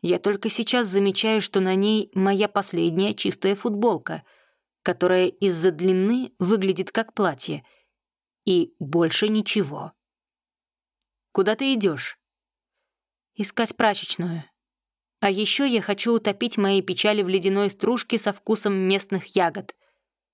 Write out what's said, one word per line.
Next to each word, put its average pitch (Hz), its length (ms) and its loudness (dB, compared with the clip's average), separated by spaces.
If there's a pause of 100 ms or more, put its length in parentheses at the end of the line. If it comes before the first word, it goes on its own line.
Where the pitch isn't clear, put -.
Я 175 180 0
только 202 300 -2
сейчас 233 380 0
замечаю, 202 540 2
что - 180 -2
на 185 160 2
ней 208 380 2
моя 196 360 2
последняя 185 640 0
чистая 196 420 -2
футболка, 202 680 -2 (600)
которая 180 440 2
из-за 180 440 2
длины 185 680 0
выглядит 190 520 0
как 220 220 -4
платье. 156 500 -2 (800)
И 180 340 2
больше 165 480 0
ничего. 202 680 -2 (1400)
Куда 196 240 2
ты 269 180 0
идёшь? 190 440 -2 (1160)
Искать - 420 -4
прачечную. 175 680 -2 (760)
А 202 100 0
ещё 208 360 0
я 240 160 0
хочу 208 320 -2
утопить 226 440 -2
мои 196 240 2
печали 208 400 0
в 185 60 0
ледяной 190 420 2
стружке 226 480 -2
со 208 160 -2
вкусом 214 400 -2
местных 190 640 -2
ягод. 180 400 -2 (580)